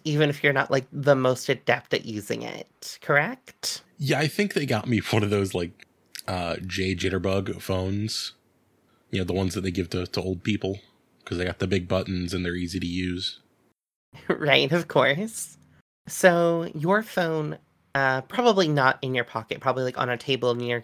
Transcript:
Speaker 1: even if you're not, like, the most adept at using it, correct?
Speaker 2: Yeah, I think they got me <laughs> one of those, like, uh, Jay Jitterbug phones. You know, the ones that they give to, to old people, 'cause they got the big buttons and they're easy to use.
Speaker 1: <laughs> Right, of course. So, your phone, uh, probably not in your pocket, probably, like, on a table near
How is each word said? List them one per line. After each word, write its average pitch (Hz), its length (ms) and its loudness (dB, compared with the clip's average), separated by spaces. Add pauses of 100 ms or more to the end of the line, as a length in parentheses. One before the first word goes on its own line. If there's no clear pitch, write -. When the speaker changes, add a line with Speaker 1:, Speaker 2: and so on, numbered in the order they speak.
Speaker 1:
even 151 260 2
if 143 140 -4
you're 147 80 6
not, 135 200 0
like, 139 200 2
the 143 240 6
most 127 320 2
adept 127 460 0
at - 120 -2
using 113 360 -6
it, - 600 -12
correct? - 840 -2 (140)
Speaker 2:
Yeah, 139 220 0
I 156 80 0
think 202 260 0
they 156 120 0
got 123 240 -2
me 113 100 2
<laughs> - 100 -4
one 107 140 2
of 101 60 0
those, 101 240 0
like, 87 340 -6 (400)
uh, 87 300 -2 (100)
Jay 92 280 -2
Jitterbug 95 680 -2
phones. 98 720 -4 (800)
You 98 80 -2
know, 90 60 -2
the 90 80 -2
ones 92 200 0
that 98 80 -4
they 92 100 -2
give 87 200 -2
to, 90 160 -2
to - 140 -4
old 92 220 -4
people, 101 360 -2 (440)
'cause - 140 -6
they 90 80 -2
got 87 140 -4
the 95 80 0
big 92 200 0
buttons 92 460 -2
and 90 100 -2
they're 87 120 -4
easy 90 240 -4
to 87 80 -4
use. 90 520 -4 (760)
Speaker 1:
<laughs> - 140 -10
Right, 139 440 4
of 170 160 0
course. 147 720 0 (500)
So, 170 680 4
your 185 280 0
phone, 160 540 -2 (360)
uh, 131 280 2
probably 202 460 2
not 135 340 4
in 131 140 -4
your 120 80 0
pocket, - 380 -8
probably, 131 220 0
like, 127 140 -4
on 123 120 -2
a 123 80 -2
table 123 380 0
near 120 280 -4